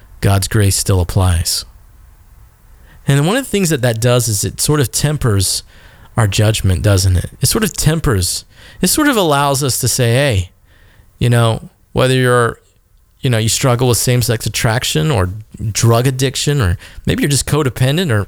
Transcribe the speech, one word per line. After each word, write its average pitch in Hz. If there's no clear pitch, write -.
God's 98
grace 101
still 95
applies. 90
And 143
one 202
of 269
the -
things 196
that 151
that 117
does 123
is 104
it -
sort 147
of 131
tempers 120
our 110
judgment, 101
doesn't 95
it? -
It 131
sort -
of 208
tempers, 143
it 185
sort 302
of 277
allows 143
us 131
to 127
say, 117
"Hey, 120
you 123
know, 117
whether 127
you're, 123
you 131
know, 117
you 110
struggle 123
with 117
same-sex 123
attraction 127
or 101
drug 117
addiction, 135
or 92
maybe 202
you're -
just 139
codependent, 147
or, 101